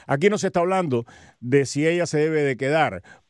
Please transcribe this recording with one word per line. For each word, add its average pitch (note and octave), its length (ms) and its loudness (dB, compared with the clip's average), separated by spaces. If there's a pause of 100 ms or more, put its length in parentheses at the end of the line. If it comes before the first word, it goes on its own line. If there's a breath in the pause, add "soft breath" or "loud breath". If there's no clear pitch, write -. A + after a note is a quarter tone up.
Aquí C#3+ 240 2
no G#3 80 0
se F#3+ 100 -2
está F#3 120 0
hablando E3+ 440 0 (360 loud breath)
de C3 260 2
si D3 200 -2
ella E3+ 200 0
se D3+ 120 -2
debe D#3 240 2
de C3+ 140 0
quedar C3+ 460 0 (280 loud breath)